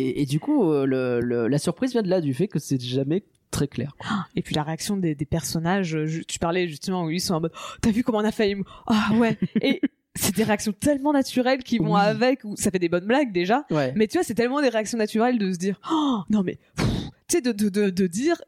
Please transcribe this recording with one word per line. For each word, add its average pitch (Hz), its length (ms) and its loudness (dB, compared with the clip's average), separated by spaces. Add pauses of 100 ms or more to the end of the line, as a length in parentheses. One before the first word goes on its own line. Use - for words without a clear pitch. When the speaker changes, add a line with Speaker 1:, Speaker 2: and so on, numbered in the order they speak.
Speaker 1:
et, 131 120 -2
et 147 40 2
du 139 140 -2
coup 254 320 2
euh, 139 140 2
le, 127 360 0
le, 120 260 0
la 139 100 2
surprise 247 340 -2
vient 233 120 0
de 180 60 -2
là 185 120 2
du 143 120 0
fait 170 140 0
que - 120 -4
c'est 135 220 -4
jamais 135 420 -2 (280)
très - 160 -2
clair. 139 280 -8 (400)
Speaker 2:
Et 180 60 -2
puis - 140 -4
la 151 80 0
réaction 160 340 -4
des, 170 160 0
des 147 140 -6
personnages, 165 800 -2
je, 160 160 -4
tu - 160 -10
parlais 175 280 0
justement 175 360 -4
où 156 80 -4
ils 175 100 -2
sont 185 140 -2
en 156 40 0
mode, 165 140 -2
oh, - 300 -14
t'as 226 80 4
vu 214 120 2
comment 220 140 2
on 208 80 2
a 226 60 2
failli 202 220 2
m-, 196 100 -2 (240)
ah 214 260 4
ouais. 226 240 4 (240)
Et - 180 2 (200)
Speaker 1:
<laughs> - 160 -20
Speaker 2:
c'est - 200 -2
des 220 80 2
réactions 214 280 0
tellement 285 420 2
naturelles 262 480 2
qui - 160 -2
vont 160 160 2
Speaker 1:
Oui. 180 80 6
Speaker 2:
avec, 214 440 2
où 208 100 -10
ça 208 160 0
fait 180 80 -2
des 170 100 0
bonnes 175 160 0
blagues 254 260 2
déjà. 185 380 0
Speaker 1:
Ouais. 139 260 0
Speaker 2:
Mais 214 120 2
tu 320 100 -2
vois, 359 60 2
c'est 240 100 -4
tellement 247 260 0
des 277 100 4
réactions 226 280 -2
naturelles 226 400 2
de 190 160 0
se 170 60 -6
dire, 190 200 -2 (120)
oh, 277 300 0 (100)
non 214 100 4
mais, 180 160 -4 (180)
pff, - 120 0 (400)
tu - 100 0
sais, 330 40 2
de, 240 100 0
de, 208 180 0
de, 202 220 0
de 185 160 0
dire, 262 400 0